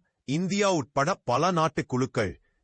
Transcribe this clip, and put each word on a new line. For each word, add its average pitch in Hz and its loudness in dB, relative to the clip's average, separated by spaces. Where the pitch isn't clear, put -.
இந்தியா 190 0
உட்பட 156 0
பல 143 0
நாட்டு 160 0
குழுக்கள் 120 -2